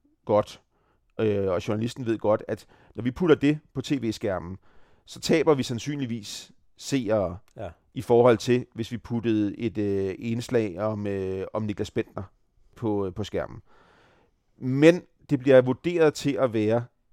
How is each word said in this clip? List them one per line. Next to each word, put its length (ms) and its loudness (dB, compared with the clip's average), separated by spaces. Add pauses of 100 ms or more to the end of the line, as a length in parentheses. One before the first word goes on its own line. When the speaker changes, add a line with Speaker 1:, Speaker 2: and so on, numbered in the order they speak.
(240)
Speaker 1:
godt, 360 0 (600)
øh, 300 0
og 180 -2
journalisten 380 -4
ved 120 -2
godt, 300 0
at 180 -8 (280)
når 80 -10
vi 80 -4
putter 260 4
det 220 2 (160)
på 80 -8
T 100 -4 (100)
V-skærmen, 540 -6 (500)
så 140 -20
taber 340 4
vi 80 -2
sandsynligvis 920 -8 (240)
seere 600 -2 (180)
Speaker 2:
Ja. 120 -12 (260)
Speaker 1:
i 80 -8
forhold 360 6
til, 360 0
hvis 180 -10
vi 60 -6
puttede 600 -2
et, 200 -6
øh, 400 -2
indslag 600 -4
om, 280 -4
øh, 460 -6
om 100 -4
Niklas 280 -6
Bentner 320 -6 (540)
på, 300 -2
øh, 80 -8
på 100 -6
skærmen. 360 -8 (1000)
Men 440 6 (280)
det 80 2
bliver 220 8
vurderet 540 2
til 260 -4
at 120 0
være 320 0 (280)